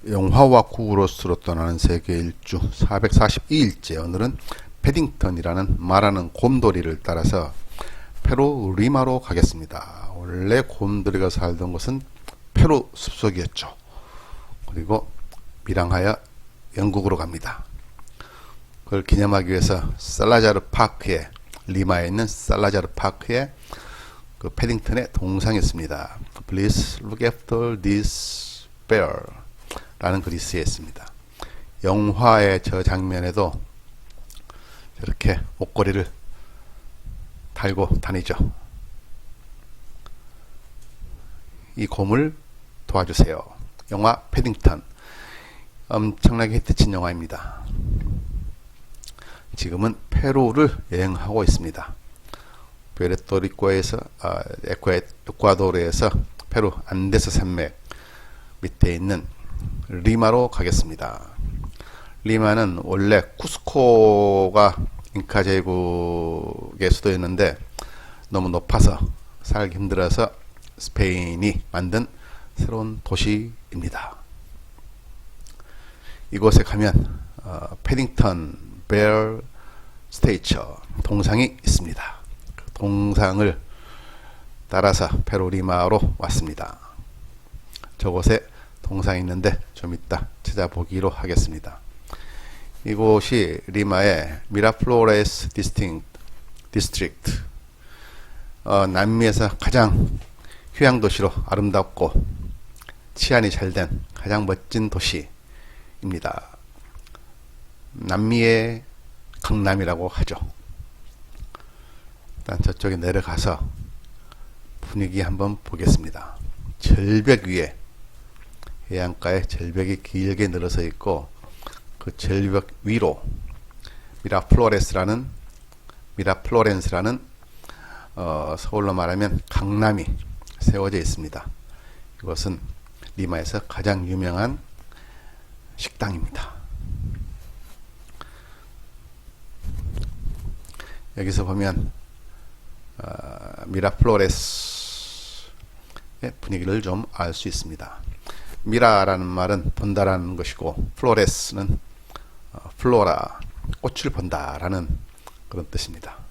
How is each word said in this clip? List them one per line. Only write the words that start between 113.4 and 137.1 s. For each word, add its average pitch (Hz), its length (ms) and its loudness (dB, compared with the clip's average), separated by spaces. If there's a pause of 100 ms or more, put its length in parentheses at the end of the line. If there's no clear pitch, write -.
분위기 95 400 -4
한번 95 420 0
보겠습니다. 82 760 2 (440)
절벽 107 640 6
위에, 90 320 -2 (1120)
해안가에 90 520 0
절벽이 92 600 -2
길게 95 460 0
늘어서 87 340 0
있고 82 460 -2 (680)
그 - 180 -10
절벽 98 500 0 (160)
위로 101 400 0 (1000)
미라플로레스라는, 104 1080 4 (840)
미라플로렌스라는, 101 1040 2 (960)
어, 78 420 -4
서울로 101 340 0
말하면 92 560 0
강남이 104 560 2 (540)
세워져 98 400 2
있습니다. 78 500 -4 (720)
이것은 85 380 -4 (560)
리마에서 87 500 -4
가장 98 420 -2
유명한 92 500 -2 (1200)
식당입니다. - 760 -6 (4000)